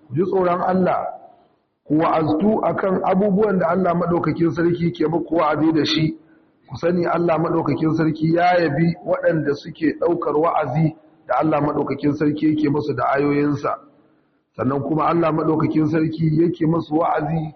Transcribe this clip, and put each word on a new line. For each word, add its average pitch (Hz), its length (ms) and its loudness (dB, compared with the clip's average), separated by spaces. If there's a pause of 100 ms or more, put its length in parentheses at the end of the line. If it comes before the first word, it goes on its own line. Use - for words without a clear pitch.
ku - 60 -12
ji 156 100 0
tsoron 180 360 0
Allah, 185 400 0 (880)
ku 143 80 0
wa'aztu 160 720 2
akan 190 360 -2
abubuwan 196 540 2
da 170 140 0
Allah 180 240 2
maɗaukakin 165 560 0
sarki 170 400 0
ke 156 160 0
muku 160 280 -2
wa'azi 156 360 2
da 151 120 2
shi. - 320 0 (520)
Ku 131 80 -14
sani 170 300 0
Allah 165 340 0
maɗaukakin 160 560 0
sarki 160 400 0
ya 175 240 4
yabi 165 320 2 (120)
waɗanda 165 520 0
suke 156 440 -4
ɗaukar 165 360 0
wa'azi 156 600 0 (320)
da 120 120 -2
Allah 156 200 0
maɗaukakin 147 520 -2
sarki 151 340 0 (100)
yake 151 160 0
musu 143 240 -2
da 123 80 -2 (120)
ayoyinsa. 143 560 0 (840)
Sannan 131 260 -2
kuma 151 300 -2
Allah 165 200 2
maɗaukakin 156 600 0
sarki 156 480 0
yake 165 260 0
musu 160 300 0
wa'azi 160 600 -2